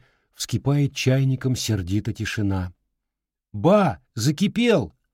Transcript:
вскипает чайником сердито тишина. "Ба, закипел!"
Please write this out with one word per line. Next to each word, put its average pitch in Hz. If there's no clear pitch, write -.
вскипает 139
чайником 131
сердито 101
тишина. 95
"Ба, 160
закипел!" 156